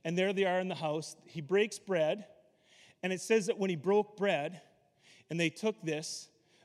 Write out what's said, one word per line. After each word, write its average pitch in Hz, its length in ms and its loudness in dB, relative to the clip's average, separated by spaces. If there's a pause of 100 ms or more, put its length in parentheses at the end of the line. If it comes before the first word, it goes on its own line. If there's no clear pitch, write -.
And 165 120 -2
there 190 180 0
they 190 100 2
are 185 160 2
in 185 80 -4
the 180 60 -4
house. 156 500 -6
He - 160 -10
breaks 190 380 0
bread. 175 480 0 (760)
And 185 120 0
it 175 80 -8
says 220 240 4
that 208 120 0
when 196 120 2
he 175 60 0
broke 202 400 2
bread 175 440 0 (720)
and 165 100 -2
they 165 100 4
took 214 320 -4
this, 156 460 -6 (360)